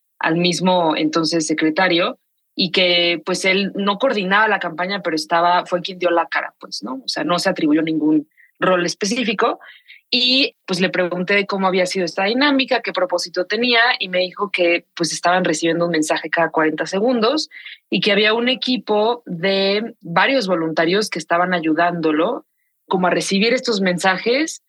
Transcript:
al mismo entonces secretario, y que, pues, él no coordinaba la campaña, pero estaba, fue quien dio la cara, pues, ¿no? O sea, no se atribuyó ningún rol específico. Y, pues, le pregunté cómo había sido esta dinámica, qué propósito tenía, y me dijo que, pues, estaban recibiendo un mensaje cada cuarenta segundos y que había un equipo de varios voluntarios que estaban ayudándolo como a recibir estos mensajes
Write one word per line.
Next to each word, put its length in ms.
al 160
mismo 600
entonces 520
secretario, 720
y 140
que, 560
pues, 200
él 280
no 240
coordinaba 500
la 120
campaña, 420
pero 140
estaba, 500
fue 160
quien 160
dio 140
la 160
cara, 320
pues, 240
¿no? 200
O 40
sea, 160
no 160
se 100
atribuyó 320
ningún 480
rol 260
específico. 720
Y, 440
pues, 120
le 100
pregunté 580
cómo 180
había 220
sido 180
esta 200
dinámica, 560
qué 120
propósito 540
tenía, 340
y 120
me 100
dijo 320
que, 340
pues, 160
estaban 320
recibiendo 420
un 60
mensaje 380
cada 220
cuarenta 340
segundos 640
y 100
que 120
había 240
un 120
equipo 800
de 760
varios 460
voluntarios 640
que 80
estaban 380
ayudándolo 880
como 200
a 20
recibir 440
estos 280
mensajes 880